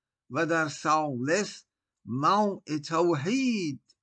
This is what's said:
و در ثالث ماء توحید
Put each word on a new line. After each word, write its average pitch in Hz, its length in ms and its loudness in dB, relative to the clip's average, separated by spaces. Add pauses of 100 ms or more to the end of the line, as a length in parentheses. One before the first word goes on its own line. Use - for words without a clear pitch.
(300)
و 156 160 0
در 160 220 2
ثالث 151 920 0 (420)
ماء 165 800 0
توحید 170 960 0 (220)